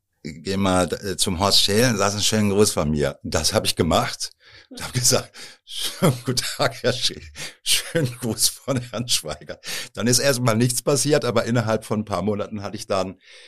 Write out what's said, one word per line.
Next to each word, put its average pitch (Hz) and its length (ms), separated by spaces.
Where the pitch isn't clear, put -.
geh 85 340
mal, 92 360
äh, 95 240
zum 90 220
Horst 98 240
Scheel 110 260
und - 80
lass 101 160
einen 104 100
schönen 104 280
Gruß 104 220
von 78 180
mir.“ 71 320
Das 87 320
hab 92 100
ich - 120
gemacht 92 560
und 254 160
hab - 80
gesagt, 123 420
„Schönen - 600
guten 123 160
Tag, - 260
Herr 123 100
Scheel, - 300
schönen - 580
Gruß 110 280
von - 300
Herrn 120 300
Schweiger.“ 76 500
Dann 101 120
ist 123 120
erstmal 123 380
nichts 123 260
passiert, 147 420
aber 107 200
innerhalb 110 420
von 107 140
ein 104 40
paar 95 180
Monaten 101 400
hatte 101 140
ich - 100
dann 95 320